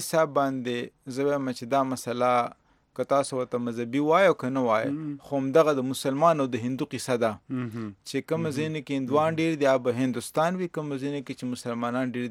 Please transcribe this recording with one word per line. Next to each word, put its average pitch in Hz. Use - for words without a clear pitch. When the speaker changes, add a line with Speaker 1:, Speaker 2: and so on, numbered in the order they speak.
Speaker 1:
حساب 160
باندې 131
زه 135
وایم 143
چې 123
دا 135
مسله 123
که 127
تاسو 139
ورته 127
مذهبي 120
وایو 160
که 127
نه 135
وایو، 113
Speaker 2:
مم. 151
Speaker 1:
خو 143
همدغه 147
د 131
مسلمان 147
او 135
د 123
هندو 123
قصه 127
ده. 113
Speaker 2:
مهم. 120
Speaker 1:
چې -
کوم 160
Speaker 2:
مهم. 160
Speaker 1:
ځینې 156
کې -
هندوان 139
Speaker 2:
مهم. 160
Speaker 1:
ډېر 160
دي، 139
هغه 135
به 127
هندوستان 131
وي، 185
کوم 147
ځینې 143
کې 139
چې -
مسلمانان 120
ډېر 120